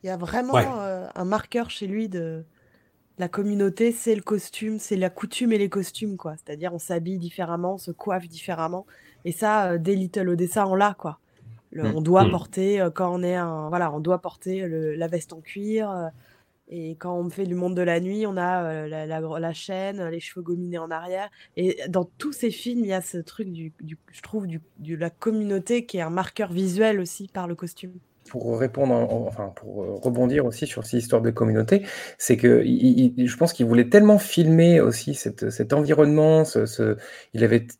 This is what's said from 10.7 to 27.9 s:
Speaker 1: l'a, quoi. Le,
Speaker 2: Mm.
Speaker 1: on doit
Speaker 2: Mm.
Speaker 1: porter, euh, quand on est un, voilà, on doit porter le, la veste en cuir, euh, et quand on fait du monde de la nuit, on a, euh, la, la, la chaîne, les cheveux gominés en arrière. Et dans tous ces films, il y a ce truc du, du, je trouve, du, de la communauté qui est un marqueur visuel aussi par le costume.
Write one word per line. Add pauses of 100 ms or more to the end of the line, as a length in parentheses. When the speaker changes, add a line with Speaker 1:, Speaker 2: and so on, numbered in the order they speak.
Speaker 1:
l'a,
quoi. (520)
Le,
Speaker 2:
Mm.
Speaker 1:
on
doit
Speaker 2:
Mm.
Speaker 1:
porter,
euh,
quand
on
est
un,
voilà,
on
doit
porter
le,
la
veste
en
cuir,
euh, (640)
et
quand
on
fait
du
monde
de
la
nuit,
on
a,
euh,
la,
la,
la
chaîne,
les
cheveux
gominés
en
arrière. (260)
Et (120)
dans
tous
ces
films,
il
y
a
ce
truc
du,
du, (140)
je
trouve,
du, (180)
de
la
communauté
qui
est
un
marqueur
visuel
aussi
par
le
costume. (380)